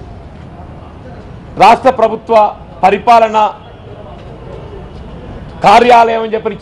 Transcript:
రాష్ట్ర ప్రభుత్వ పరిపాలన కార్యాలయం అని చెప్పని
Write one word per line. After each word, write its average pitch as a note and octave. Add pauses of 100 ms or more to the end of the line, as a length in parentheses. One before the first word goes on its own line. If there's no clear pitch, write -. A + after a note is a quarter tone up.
(1600)
రాష్ట్ర A#3
ప్రభుత్వ A3+ (480)
పరిపాలన A3 (2250)
కార్యాలయం A#3
అని G#3+
చెప్పని G#3+